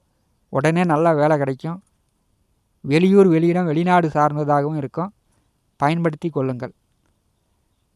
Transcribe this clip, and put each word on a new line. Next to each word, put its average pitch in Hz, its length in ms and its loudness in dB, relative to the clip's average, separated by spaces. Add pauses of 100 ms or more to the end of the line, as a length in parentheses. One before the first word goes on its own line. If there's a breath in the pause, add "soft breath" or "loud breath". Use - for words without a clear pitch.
(540)
உடனே 160 380 0
நல்ல 165 280 2
வேலை 151 220 2
கிடைக்கும். 147 380 -8 (1040)
வெளியூர், 185 520 4
வெளியிடம், 170 360 0
வெளிநாடு 170 440 2
சார்ந்ததாகவும் 147 680 0
இருக்கும். 165 300 -8 (680)
பயன்படுத்தி 165 500 -2
கொள்ளுங்கள். 131 440 -6 (1200)